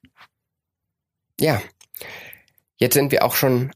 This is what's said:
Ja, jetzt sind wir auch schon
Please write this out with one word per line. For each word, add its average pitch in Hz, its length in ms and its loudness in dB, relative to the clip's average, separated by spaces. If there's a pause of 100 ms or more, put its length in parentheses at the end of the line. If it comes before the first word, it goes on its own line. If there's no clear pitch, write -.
(1400)
Ja, 147 220 0 (1160)
jetzt 127 160 2
sind 139 180 2
wir - 140 4
auch 120 100 -2
schon 131 400 0